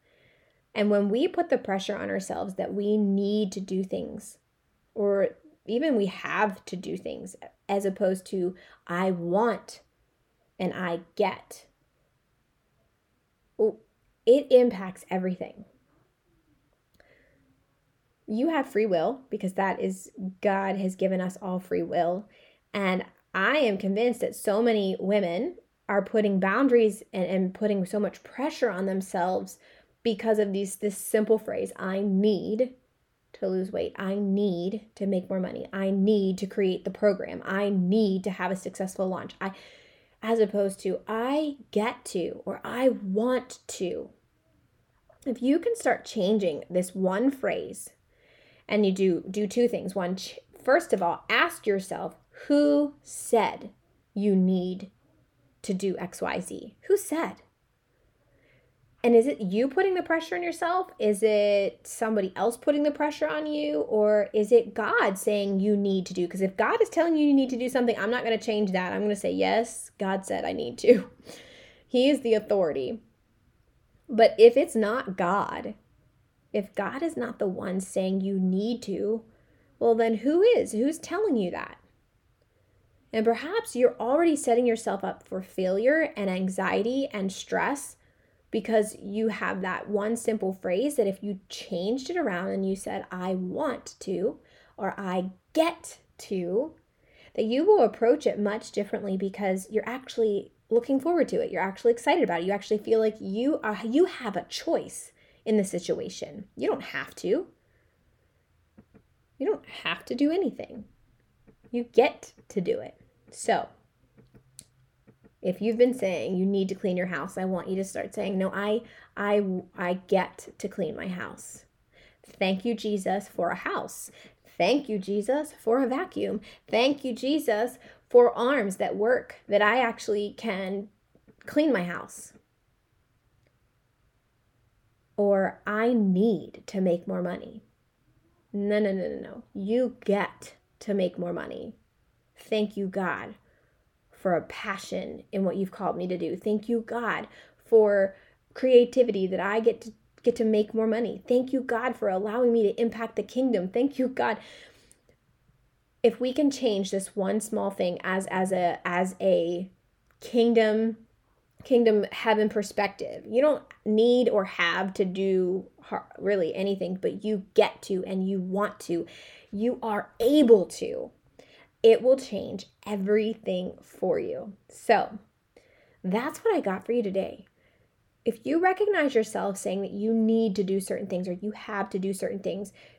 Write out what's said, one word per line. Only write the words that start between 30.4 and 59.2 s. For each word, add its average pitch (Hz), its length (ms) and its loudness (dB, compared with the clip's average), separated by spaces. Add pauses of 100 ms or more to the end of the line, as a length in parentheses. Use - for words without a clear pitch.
these, 196 240 -4
this 208 200 -4
simple 220 420 2
phrase, - 380 -6
"I 190 240 -4
need 208 720 2 (600)
to 196 140 -4
lose 185 240 -2
weight. - 240 -4
I 190 180 -4
need 196 800 0
to 202 120 -4
make 185 220 -2
more 190 120 -2
money. - 320 -6
I 196 180 -2
need 196 480 2
to 196 80 -6
create 190 380 0
the 196 60 -4
program. 190 540 0
I 202 260 -2
need 190 540 2
to 202 60 -2
have 185 200 -4
a 190 60 -2
successful 185 520 -6
launch." - 320 -8
I, 190 120 -6 (720)
as 226 160 0
opposed 202 420 0
to, 185 280 -4
"I 277 480 -2 (160)
get 214 340 -2
to," - 380 -6
or - 180 -8
"I 254 280 2
want 226 760 -2
to." - 440 -8 (1160)
If 247 160 -4
you 277 160 4
can 453 180 0
start - 280 0
changing 196 640 0
this 180 240 -2
one 190 360 2
phrase, - 600 -6 (800)
and 208 180 4
you 190 60 4
do, 190 360 2
do 208 180 -4
two 240 220 2
things. 190 260 -4
One, 185 220 -2
ch-, - 220 -12 (240)
first 302 300 4
of 190 100 2
all, 170 260 -2
ask 294 380 0
yourself, 185 500 -4 (300)
"Who 294 560 4
said - 680 -2 (440)
you 202 220 2
need 185 540 0 (720)
to 196 120 -4
do 190 240 -4
X, - 240 -8
Y, - 180 -4
Z? - 420 -14
Who 392 140 2
said?" - 460 -4 (1600)
And 240 100 6
is 233 140 8